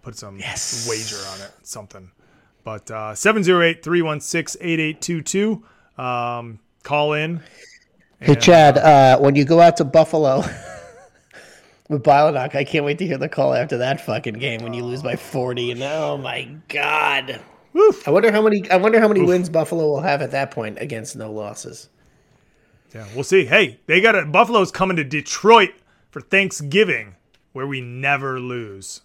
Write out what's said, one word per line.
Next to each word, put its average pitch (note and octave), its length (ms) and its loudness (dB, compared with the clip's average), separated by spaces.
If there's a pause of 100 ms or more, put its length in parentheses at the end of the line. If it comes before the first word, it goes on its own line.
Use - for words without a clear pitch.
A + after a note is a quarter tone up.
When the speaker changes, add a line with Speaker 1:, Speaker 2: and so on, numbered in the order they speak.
Speaker 1:
Put G#2+ 120 -18
some G2 220 -20
Speaker 2:
Yes. A2+ 500 -10
Speaker 1:
wager G#2+ 300 -8 (160)
on F#2+ 80 -16
it, G2 100 -20 (120)
something. G2 480 -20 (520)
But, G#2+ 280 -14
uh, G#2+ 240 -10
seven G#3+ 280 2
zero F3 200 4
eight, E3 200 0
three E3+ 200 0
one D3+ 180 -4
six, - 400 -6
eight E3 180 -4
eight D#3 220 -4
two E3+ 220 -6
two. G#3 400 -2 (340)
Um, A#2+ 600 -8 (240)
call D3 300 -2
in. D#3 280 -6 (760)
Speaker 2:
Hey, - 140 4
Speaker 1:
And, A#2 80 2
Speaker 2:
Chad, D#3 360 8
Speaker 1:
uh, C#3 40 2
Speaker 2:
uh, C3+ 360 8
when C#3 180 4
you C#3+ 80 2
go E3 160 4
out E3+ 180 8
to E3 80 0
Buffalo, D#3 580 2 (760)
<laughs> - 720 -20
But C#3+ 140 -4
Bilonoc, C#3+ 520 2
I C#3+ 80 -2
can't D3 220 -2
wait D3 140 -4
to F#3+ 60 -4
hear C#3 120 -4
the C3+ 120 -6
call C3+ 240 0
after B2+ 240 -2
that B2+ 240 -4
fucking A2 340 -8
game A#2 280 -8
when A#2 100 -10
you A#2+ 100 -8
lose B2 200 -10
by B2 120 -6
forty. B2 560 -6
And B2 120 -10
oh D3 340 -6
my B2+ 300 -10 (200)
God. C#3+ 720 -4 (340)
Speaker 1:
Woof. G4 340 4
Speaker 2:
I C#3+ 40 0
wonder G3+ 200 4
how G#3+ 100 2
many, G#3 300 0
I F#3 60 4
wonder A3 220 4
how A3 80 4
many G#3 140 2
Speaker 1:
Oof. F3 60 4
Speaker 2:
wins F3+ 220 0
Buffalo D#3+ 380 -2
will C#3+ 140 -2
have C#3+ 200 -2
at A#2+ 100 -8
that C#3 200 -4
point G#2+ 280 -10
against A2+ 360 -10
no A2 160 -12
losses. G#2+ 580 -14 (1040)
Speaker 1:
Yeah, A2 200 -18
we'll C3 120 -8
see. F#3 200 2
Hey, D3+ 420 0
they E3 120 2
got G#3+ 160 2
a, E3+ 100 -2
Buffalo's G3 460 2
coming F#3 240 -2
to D#3+ 80 -4
Detroit F#3 680 2 (400)
for C#3+ 100 -16
Thanksgiving, D3 960 -2 (360)
where C3+ 160 -10
we C3+ 140 -10
never C3 580 -6
lose. A#2 640 -12